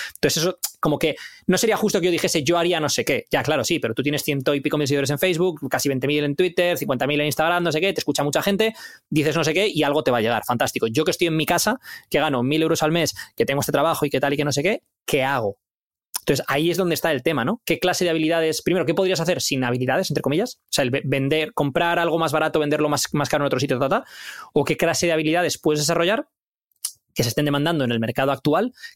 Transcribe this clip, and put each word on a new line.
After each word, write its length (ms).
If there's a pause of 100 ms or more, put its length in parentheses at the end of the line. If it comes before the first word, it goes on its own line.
(180)
Entonces 260
eso, 160 (200)
como 200
que 180 (300)
no 100
sería 220
justo 200
que 80
yo 60
dijese, 320
"Yo 140
haría 200
no 120
sé 160
qué". 240
Ya, 120
claro, 220
sí, 140
pero 160
tú 80
tienes 200
ciento 320
y 60
pico 160
mil 100
seguidores 220
en 100
Facebook, 520
casi 180
veinte 180
mil 160
en 140
Twitter, 400
cincuenta 300
mil 140
en 60
Instagram, 380
no 80
sé 80
qué, 140
te 60
escucha 220
mucha 200
gente, 320 (340)
dices 260
no 100
sé 100
qué 120
y 160
algo 220
te 60
va 80
a 20
llegar, 240
fantástico. 440
Yo 160
que 80
estoy 160
en 80
mi 100
casa, 340 (300)
que 100
gano 220
mil 180
euros 220
al 100
mes, 220 (200)
que 120
tengo 140
este 120
trabajo 320
y 60
que 100
tal 140
y 20
que 80
no 80
sé 100
qué, 200 (240)
¿qué 180
hago? 320 (640)
Entonces, 260
ahí 240
es 60
donde 180
está 160
el 120
tema, 240
¿no? 180
¿Qué 140
clase 260
de 60
habilidades? 500
Primero, 240
¿qué 80
podrías 260
hacer 220
sin 240
habilidades, 460
entre 100
comillas? 440
O 40
sea, 160
el 60
ve-, 120
vender, 520
comprar 440
algo 200
más 140
barato, 260
venderlo 320
más, 140 (100)
más 160
caro 140
en 20
otro 120
sitio, 200
ta, 100
ta, 120
ta. 100 (420)
¿O 100
qué 140
clase 300
de 60
habilidades 440
puedes 240
desarrollar 480 (840)
que 80
se 80
estén 160
demandando 380
en 80
el 60
mercado 320
actual, 440 (220)